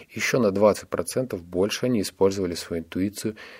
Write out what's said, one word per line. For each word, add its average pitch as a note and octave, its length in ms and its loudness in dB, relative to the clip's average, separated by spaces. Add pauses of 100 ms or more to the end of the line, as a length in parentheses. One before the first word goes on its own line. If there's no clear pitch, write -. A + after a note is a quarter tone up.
Ещё B2 300 0
на G#2+ 120 4
двадцать G2 380 4
процентов G2+ 540 -4
больше F2+ 420 0
они B2 160 2
использовали G2 540 0
свою E2+ 260 -6
интуицию G2+ 540 -4 (240)